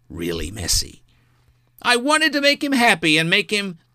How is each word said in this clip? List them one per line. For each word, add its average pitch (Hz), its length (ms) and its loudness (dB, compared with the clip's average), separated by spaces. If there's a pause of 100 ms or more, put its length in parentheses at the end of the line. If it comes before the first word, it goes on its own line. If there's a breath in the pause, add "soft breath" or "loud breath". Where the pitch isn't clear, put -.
really 82 440 -8
messy. - 500 -4 (800)
"I 240 140 2
wanted 302 380 2
to 285 60 -2
make 277 220 0
him 285 80 -2
happy 190 480 4
and 165 100 0
make 202 220 0
him 196 280 -4 (160)